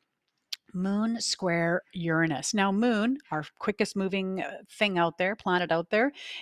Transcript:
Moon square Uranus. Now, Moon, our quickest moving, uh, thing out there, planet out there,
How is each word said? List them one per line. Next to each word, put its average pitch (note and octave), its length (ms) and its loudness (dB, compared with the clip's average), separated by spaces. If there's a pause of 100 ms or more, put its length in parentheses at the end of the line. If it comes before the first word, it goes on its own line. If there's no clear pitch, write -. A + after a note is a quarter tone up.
(760)
Moon G3+ 460 -2
square E3+ 640 0 (100)
Uranus. E3 640 0
Now, G3 160 2
Moon, A#3 480 2 (100)
our D3+ 160 -4 (140)
quickest - 360 -2
moving, F#3+ 460 -2
uh, - 160 -8 (140)
thing G3+ 260 0
out E3+ 220 2
there, F#3+ 160 0
planet F3+ 360 0
out E3 200 0
there, B3 200 4 (300)